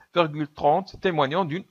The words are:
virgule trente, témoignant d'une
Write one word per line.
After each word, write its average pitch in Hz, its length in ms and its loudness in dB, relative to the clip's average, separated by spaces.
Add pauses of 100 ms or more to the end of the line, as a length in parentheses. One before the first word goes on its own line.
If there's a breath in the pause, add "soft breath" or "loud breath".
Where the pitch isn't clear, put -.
(160)
virgule 156 320 0
trente, 160 520 0
témoignant 165 460 0
d'une 160 260 -8